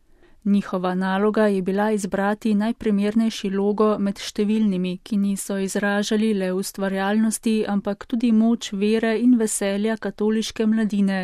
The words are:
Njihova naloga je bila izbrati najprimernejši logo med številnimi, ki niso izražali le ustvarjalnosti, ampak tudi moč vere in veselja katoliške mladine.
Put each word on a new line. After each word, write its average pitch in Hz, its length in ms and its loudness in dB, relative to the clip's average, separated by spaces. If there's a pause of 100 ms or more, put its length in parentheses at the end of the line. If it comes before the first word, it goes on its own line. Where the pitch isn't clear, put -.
(480)
Njihova 185 480 0
naloga 202 520 2
je 196 140 0
bila 196 300 0
izbrati 208 640 -2
najprimernejši 214 920 0
logo 202 380 2 (120)
med 202 240 -2
številnimi, 202 680 0 (100)
ki 208 140 -4
niso 196 420 -2
izražali 208 760 0
le 185 200 -2
ustvarjalnosti, 196 1000 0 (120)
ampak 202 400 -4
tudi 233 240 0
moč 226 400 2
vere 220 480 0
in 247 220 6
veselja 208 560 -2
katoliške 214 680 -2
mladine. 202 580 2